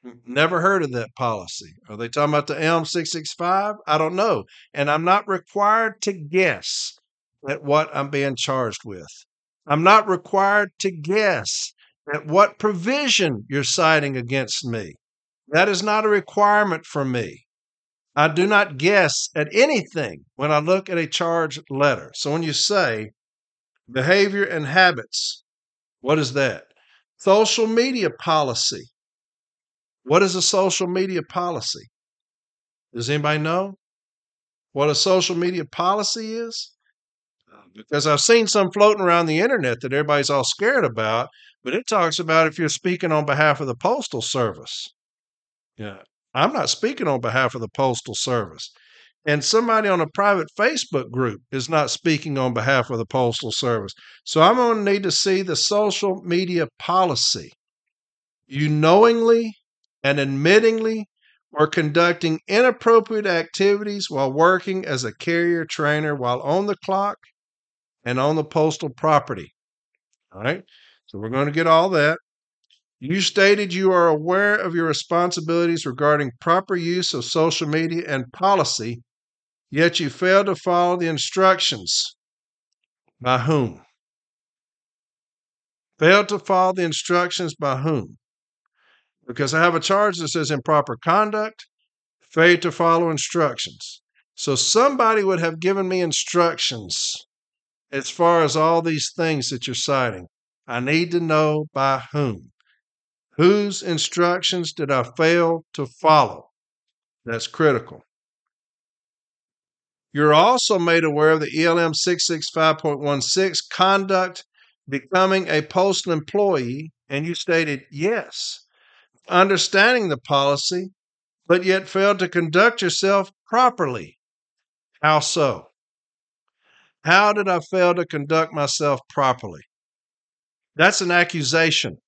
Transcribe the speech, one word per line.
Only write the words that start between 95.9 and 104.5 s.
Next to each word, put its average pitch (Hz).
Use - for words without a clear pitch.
instructions 156
as 139
far 170
as 139
all 165
these 160
things 160
that 123
you're 127
citing. 117
I 120
need 160
to 175
know 156
by 135
whom. 127
Whose 202
instructions 175